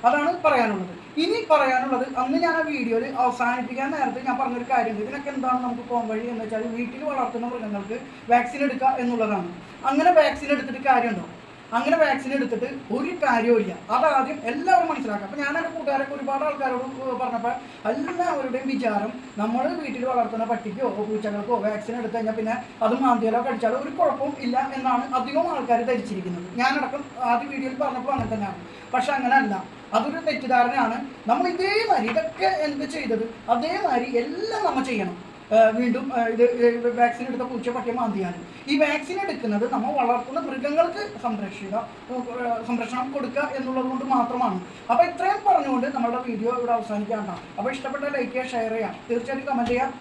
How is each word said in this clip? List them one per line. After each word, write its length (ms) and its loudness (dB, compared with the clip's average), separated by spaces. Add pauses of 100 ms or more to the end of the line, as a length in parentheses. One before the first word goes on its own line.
അതാണ് 360 4
പറയാനുള്ളത്. 580 2 (200)
ഇനി 320 2
പറയാനുള്ളത്, 680 2
അന്ന് 200 0
ഞാൻ 160 4
ആ 80 2
വീഡിയോയിൽ 540 0
അവസാനിപ്പിക്കാൻ 760 0
നേരത്ത് 340 -2
ഞാൻ 120 0
പറഞ്ഞൊരു 340 -2
കാര്യമുണ്ട്. 340 2
ഇതിനൊക്കെ 240 -6
എന്താണ് 340 0
നമുക്ക് 260 -6
പോകാൻ 180 0
വഴി 200 -2
എന്ന് 160 -4
വെച്ചാൽ 240 -4
വീട്ടിൽ 360 -6
വളർത്തുന്ന 440 -2
മൃഗങ്ങൾക്ക് 520 -6 (320)
വാക്സിൻ 320 2
എടുക്കുക 240 2
എന്നുള്ളതാണ്. 640 0 (340)
അങ്ങനെ 260 6
വാക്സിൻ 360 6
എടുത്തിട്ട് 360 -2
കാര്യമുണ്ടോ? 420 2 (480)
അങ്ങനെ 240 4
വാക്സിൻ 360 2
എടുത്തിട്ട് 320 0 (280)
ഒരു 180 -2 (140)
കാര്യവുമില്ല. 500 4 (140)
അതാദ്യം 540 4
എല്ലാവരും 440 4
മനസ്സിലാക്കുക. 400 -2
അപ്പൊ 160 -8
ഞാൻ 140 0
എൻ്റെ 120 -2
കൂട്ടുകാരൊക്കെ 440 -2
ഒരുപാട് 300 -2
ആൾക്കാരോട്, 600 -2
ഏർ, 120 -2
പറഞ്ഞപ്പോൾ 380 -2 (380)
എല്ലാവരുടെയും 760 -2
വിചാരം 460 0 (240)
നമ്മൾ 300 0
വീട്ടിൽ 380 -4
വളർത്തുന്ന 400 0
പട്ടിക്കോ 440 -2
പൂച്ചകൾക്കോ 680 -2
വാക്സിൻ 400 -2
എടുത്തു 160 -6
കഴിഞ്ഞാൽ 180 -2
പിന്നെ 300 -2 (180)
അത് 200 2
മാന്തിയാലോ 400 4
കടിച്ചാലോ 340 0
ഒരു 140 -4
കുഴപ്പവും 500 2
ഇല്ല 360 -2
എന്നാണ് 400 0
അധികം 360 0
ആൾക്കാർ 300 2
ധരിച്ചിരിക്കുന്നത്. 800 -4
ഞാനടക്കം 440 0 (200)
ആദ്യ 240 2
വീഡിയോയിൽ 300 -6
പറഞ്ഞപ്പോൾ 340 -2
അങ്ങനെ 220 0
തന്നെയാണ്. 220 -4 (380)
പക്ഷെ 180 2
അങ്ങനെയല്ല, 520 2 (300)
അതൊരു 240 0
തെറ്റിദ്ധാരണയാണ്. 1120 0
നമ്മൾ 180 4
ഇതേമാതിരി 640 2
ഇതൊക്കെ 340 0
എന്ത് 400 0
ചെയ്തത് 500 -2 (140)
അതേമാതിരി 680 2
എല്ലാം 480 -2
നമ്മൾ 180 2
ചെയ്യണം. 460 -4 (220)
ഏർ, 240 8
വീണ്ടും, 420 0
ഏർ, 100 2
ഇത്, 160 4
ഇത് 560 4
വാക്സിൻ 280 4
എടുത്ത 140 -4
പൂച്ച 280 -4
പട്ടിയെ 240 -4
മാന്തിയാലും 540 -2 (200)
ഈ 100 2
വാക്സിൻ 420 2
എടുക്കുന്നത് 520 0
നമ്മൾ 220 0
വളർത്തുന്ന 460 2
മൃഗങ്ങൾക്ക് 840 0
സംരക്ഷിത, 520 -4
ഏർ, 920 -4
സംരക്ഷണം 440 -2
കൊടുക്കുക 440 -2
എന്നുള്ളത് 300 -2
കൊണ്ട് 200 -4
മാത്രമാണ്. 560 0 (280)
അപ്പൊ 140 6
ഇത്രയും 500 2
പറഞ്ഞുകൊണ്ട് 420 2
നമ്മളുടെ 220 0
വീഡിയോ 400 -2
ഇവിടെ 140 0
അവസാനിക്കാം 520 -2
ട്ടോ. 140 -6 (200)
അപ്പൊ 140 0
ഇഷ്ടപ്പെട്ട 320 -6
ലൈക്ക് 300 -2
ചെയ്യുക, 140 -2
ഷെയർ 240 -2
ചെയ്യുക, 240 -4 (140)
തീർച്ചയായിട്ടും 440 -2
കമന്റ് 160 0
ചെയ്യുക. 320 0